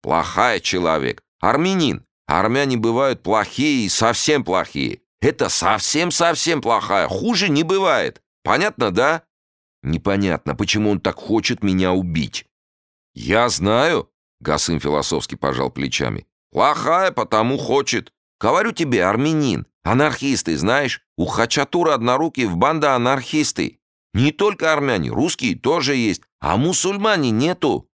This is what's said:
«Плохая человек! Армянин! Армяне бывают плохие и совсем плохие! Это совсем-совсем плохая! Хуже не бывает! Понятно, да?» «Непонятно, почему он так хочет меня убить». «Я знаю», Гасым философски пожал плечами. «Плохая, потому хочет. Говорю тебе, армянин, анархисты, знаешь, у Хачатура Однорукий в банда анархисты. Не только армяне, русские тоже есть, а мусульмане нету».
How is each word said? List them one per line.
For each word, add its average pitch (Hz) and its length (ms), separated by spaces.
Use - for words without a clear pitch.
«Плохая 85 580
человек! 80 600
Армянин! 151 640
Армяне 120 520
бывают 120 440
плохие 117 640
и 92 60
совсем 120 520
плохие! 80 580
Это 107 300
совсем-совсем 156 1120
плохая! 98 460
Хуже 175 420
не 147 120
бывает! 160 600
Понятно, 127 480
да?» 139 320
«Непонятно, 82 720
почему 104 360
он 95 100
так - 160
хочет 110 460
меня 92 300
убить». 85 540
«Я 104 360
знаю», 117 600
Гасым 76 400
философски 73 540
пожал 65 360
плечами. 64 560
«Плохая, 160 600
потому 117 480
хочет. 113 540
Говорю 180 340
тебе, 120 320
армянин, 127 600
анархисты, 127 760
знаешь, 120 460
у 85 100
Хачатура 147 680
Однорукий 127 500
в 90 120
банда 143 380
анархисты. 127 840
Не 135 200
только 190 400
армяне, 120 380
русские 104 460
тоже 143 400
есть, 113 260
а 78 160
мусульмане 185 720
нету». 117 580